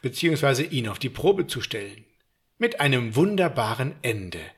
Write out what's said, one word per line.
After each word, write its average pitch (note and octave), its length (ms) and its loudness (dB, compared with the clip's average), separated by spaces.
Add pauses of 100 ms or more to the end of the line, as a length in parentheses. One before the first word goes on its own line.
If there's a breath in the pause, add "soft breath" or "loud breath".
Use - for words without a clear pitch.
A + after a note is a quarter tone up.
beziehungsweise C#3+ 600 2
ihn B2+ 240 -2
auf G2 120 -6
die C3 100 -4
Probe F3+ 380 2
zu - 140 -6
stellen. G2+ 440 -8 (520)
Mit A#3 220 0
einem B2 360 2
wunderbaren D3 840 2
Ende. F#2+ 380 -4 (180)